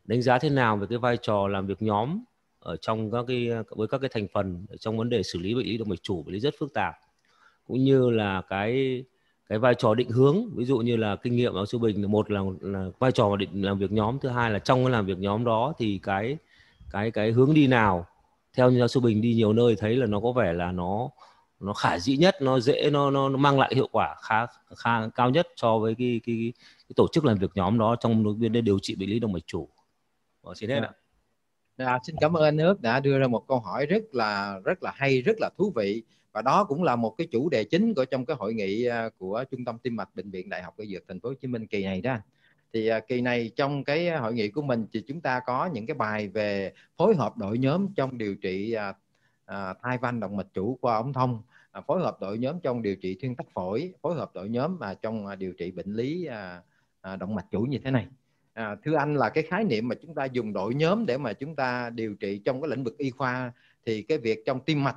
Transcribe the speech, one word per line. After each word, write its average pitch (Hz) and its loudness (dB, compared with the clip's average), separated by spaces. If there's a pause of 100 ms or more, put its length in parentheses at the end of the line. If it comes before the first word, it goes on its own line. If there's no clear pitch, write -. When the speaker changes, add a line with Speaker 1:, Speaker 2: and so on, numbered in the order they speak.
Speaker 1:
đánh 120 0
giá 123 6
thế 151 0
nào 123 4
về 101 -4
cái 120 -2
vai 120 2
trò 104 0
làm 98 -2
việc 98 -4
nhóm 117 0 (360)
ở 85 -8
trong 110 -2
các 120 -2
cái, 123 -2 (220)
với 110 -2
các 139 -2
cái 135 -4
thành 104 -2
phần 95 -2
ở - -16
trong 110 -4
vấn 113 0
đề 117 2
xử - -6
lý 95 -2
bệnh 127 -2
lý 107 -4
động 107 -4
mạch 90 -4
chủ, 87 -4
bệnh 80 -10
lý 101 -6
rất 143 0
phức 143 -6
tạp, 95 -2 (720)
cũng 131 2
như 135 6
là 101 2
cái, 123 0 (440)
cái 107 0
vai 123 6
trò 107 4
định 117 2
hướng, 143 4
ví 120 -2
dụ 127 2
như 117 2
là 104 0
kinh 120 -2
nghiệm 120 2
giáo 98 -2
sư 123 -4
Bình, 101 0
một 104 4
là, 101 0 (200)
là 95 -4
vai 127 4
trò 104 4
định 98 -2
làm 98 0
việc 95 0
nhóm, 110 2
thứ 135 -4
hai 120 0
là 101 0
trong 127 4
cái 127 4
làm 110 0
việc 92 -2
nhóm 101 0
đó 120 0
thì 101 -2
cái, 107 -2 (540)
cái, 107 -2
cái 110 0
hướng 131 6
đi 151 8
nào. 107 4 (500)
Theo 127 6
như 127 6
giáo 120 4
sư 131 0
Bình 113 4
đi 117 2
nhiều 110 6
nơi 117 6
thấy 107 0
là 131 2
nó 104 -2
có 120 0
vẻ 110 2
là 87 -2
nó, 95 -4 (500)
nó 98 -6
khả - 0
dĩ 117 0
nhất, 175 6
nó 131 2
dễ, 143 2
nó, 143 2
nó, 139 2
nó 135 0
mang 139 6
lại 139 4
hiệu 135 2
quả 87 0
khá, 113 0 (300)
khá 113 0
cao 123 2
nhất 165 2
so 113 2
với 110 0
cái, 123 -2
cái, 117 -2 (360)
cái - -20
tổ 104 8
chức 156 4
làm 110 4
việc 92 0
nhóm 101 2
đó 113 4
trong 110 4
vấn 107 0
đề 120 2
điều 101 2
trị 110 -6
bệnh 95 -4
lý 113 0
động 113 -2
mạch 85 -6
chủ. 82 -8 (760)
Ờ, 90 -16
xin 107 -6
hết 139 0
Speaker 2:
Dạ. - -4
Speaker 1:
ạ. - -20 (840)
Speaker 2:
Dạ, 127 0
xin 160 -10
cảm 160 4
ơn 156 4
anh 151 4
Ước 175 4
đã 120 2
đưa 139 4
ra 135 4
một 117 0
câu 131 2
hỏi 110 -2
rất 202 -2
là, 101 0
rất 175 -2
là 101 -6
hay, 135 2
rất 208 2
là 92 -2
thú 196 0
vị. 110 0 (300)
Và 107 -4
đó 151 4
cũng 151 -2
là 131 2
một 117 -2
cái - -4
chủ 123 -2
đề 120 2
chính 214 2
của, 131 0
trong 131 -4
cái 156 -4
hội 107 -4
nghị, 107 -2
à, 117 -2 (100)
của 101 -6
Trung 123 -8
tâm 120 -8
Tim 120 -6
mạch 98 -8
Bệnh 98 -10
viện 92 -10
Đại 90 -8
học - -16
Y 107 -12
Dược 85 -14
Thành 92 -14
phố 117 -8
Hồ 139 -6
Chí 135 -12
Minh 117 -8
kỳ 98 -4
này 95 -4
đó. 127 -2 (560)
Thì, 110 -2
à, 110 2
kỳ 123 -4
này 120 -2
trong 139 -2
cái 165 0
hội 123 -2
nghị 107 -2
của 147 -4
mình 117 0
thì 107 -6
chúng 170 -10
ta 127 -2
có 131 -2
những 120 -6
cái 156 -6
bài 107 -2
về 101 -2 (240)
phối 208 4
hợp 190 0
đội 107 -4
nhóm 156 0
trong 127 -4
điều 104 -4
trị, 98 -4
à, 104 -6 (520)
à, 98 -8
thai 123 -2
van 120 -4
động 101 -6
mạch 95 -6
chủ 110 -4
qua 120 0
ống 120 -4
thông, 127 0 (300)
à, 98 -14
phối 165 -2
hợp 120 -4
đội 101 -6
nhóm 139 -4
trong 123 -2
điều 101 -2
trị 92 -6
thuyên 123 -6
tắc 131 -10
phổi, 110 -4 (100)
phối 165 -2
hợp 113 -6
đội 92 -8
nhóm, 147 -2
à, 98 -6
trong, 110 -6
à, 98 -10
điều 95 -8
trị 87 -8
bệnh 90 -10
lý, 143 -4
à, 95 -10 (380)
à, 95 -10
động 95 -6
mạch 90 -6
chủ 95 -2
như 127 -4
thế 131 -6
này. 117 0 (460)
À, 107 -8
thưa 151 -2
anh, 147 0
là 127 2
cái 156 -2
khái 185 -2
niệm 120 -2
mà 113 -4
chúng 156 -12
ta 143 -4
dùng 120 -4
đội 101 -4
nhóm 175 0
để 123 0
mà 131 -4
chúng 143 -10
ta 123 -2
điều 113 -6
trị 101 -6
trong 131 -2
cái 156 -4
lĩnh 127 -2
vực 113 -6
y 139 -4
khoa 127 -4 (340)
thì 107 -2
cái 156 -2
việc 110 -2
trong 131 -2
tim 147 0
mạch 127 -2